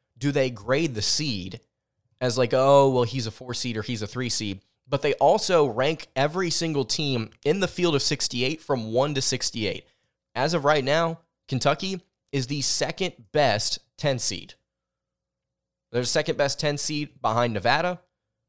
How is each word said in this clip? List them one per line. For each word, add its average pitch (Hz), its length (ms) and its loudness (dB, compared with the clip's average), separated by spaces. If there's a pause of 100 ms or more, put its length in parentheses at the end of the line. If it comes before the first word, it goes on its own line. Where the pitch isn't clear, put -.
(180)
do 135 140 -2
they 135 180 2
grade 123 440 -2
the 104 80 -4
seed 107 580 -4 (600)
as 123 160 0
like, 123 160 2
"Oh, 139 380 6
well, 123 140 2
he's 120 220 -4
a 113 40 -8
four 123 240 -12
seed 117 220 -4
or 107 60 -2
he's 110 200 -6
a 104 40 -6
three 123 220 -4
seed," 101 320 -4 (280)
but 139 140 -2
they 147 120 2
also 165 520 4
rank 131 500 -2
every 160 340 0
single 156 340 -2
team 127 460 -2 (140)
in 175 160 2
the 180 80 0
field 170 260 0
of 135 80 2
sixty-eight 135 580 -2
from 113 320 -2
one 139 220 2
to 135 80 -2
sixty-eight. 110 640 -4 (480)
As 151 200 0
of 147 100 0
right 147 200 4
now, 165 360 0 (260)
Kentucky 165 560 0 (300)
is 131 160 -2
the 143 140 -4
second 165 520 -2 (160)
best 120 480 2 (180)
ten 135 220 -2
seed. - 360 -6 (1400)
They're 120 120 0
the 120 40 -2
second 165 300 0
best 139 240 0
ten 147 180 -2
seed 147 420 -6
behind 120 320 2
Nevada. 147 480 0 (480)